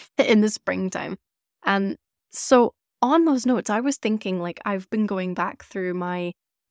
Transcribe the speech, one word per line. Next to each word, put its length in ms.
<laughs> 140
in 220
the 80
springtime. 680
And 300
so 460
on 240
those 220
notes, 240
I 80
was 180
thinking, 420
like, 260
I've 260
been 160
going 260
back 300
through 320
my 380